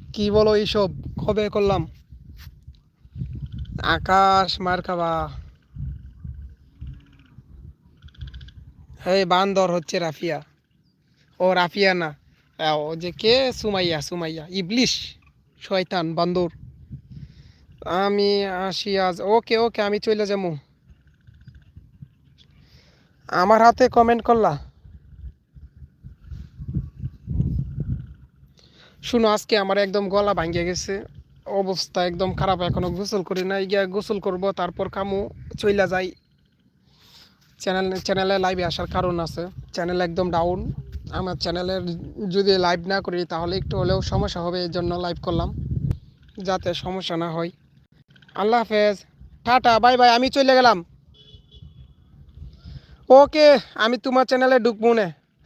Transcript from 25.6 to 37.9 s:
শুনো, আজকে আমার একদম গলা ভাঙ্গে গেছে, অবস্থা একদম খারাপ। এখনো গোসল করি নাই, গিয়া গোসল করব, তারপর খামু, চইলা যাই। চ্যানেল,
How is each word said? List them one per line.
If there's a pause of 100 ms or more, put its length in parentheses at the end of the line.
শুনো,
আজকে
আমার
একদম
গলা
ভাঙ্গে
গেছে, (420)
অবস্থা
একদম
খারাপ।
এখনো
গোসল
করি
নাই,
গিয়া
গোসল
করব,
তারপর
খামু, (280)
চইলা
যাই। (1500)
চ্যানেল,